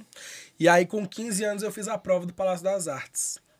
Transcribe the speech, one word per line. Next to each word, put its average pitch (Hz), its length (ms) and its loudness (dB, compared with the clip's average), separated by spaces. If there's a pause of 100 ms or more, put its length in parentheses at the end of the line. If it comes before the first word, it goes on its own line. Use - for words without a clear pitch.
(600)
E 160 80 4
aí 175 180 8
com 208 200 -4
quinze 214 380 -4
anos 208 200 -2
eu 214 80 -6
fiz 202 160 -8
a 202 100 -4
prova 185 280 0
do 180 80 -12
Palácio 185 300 -2
das 190 240 -2
Artes. - 520 -6 (200)